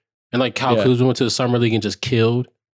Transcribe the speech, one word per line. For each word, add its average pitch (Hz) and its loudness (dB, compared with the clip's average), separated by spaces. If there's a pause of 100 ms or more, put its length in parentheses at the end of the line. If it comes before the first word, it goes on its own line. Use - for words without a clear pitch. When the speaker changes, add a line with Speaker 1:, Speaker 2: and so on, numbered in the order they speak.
(320)
Speaker 1:
And, 123 0
like, 127 -2
Kyle 127 0
Speaker 2:
Yeah. 107 2
Speaker 1:
Kuzma 127 2
went 123 0
to 131 0
the 113 0
summer 123 -2
league 117 0
and 110 0
just 101 -6
killed 120 0 (260)